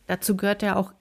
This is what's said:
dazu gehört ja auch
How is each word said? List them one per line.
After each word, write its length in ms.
dazu 320
gehört 240
ja 140
auch 240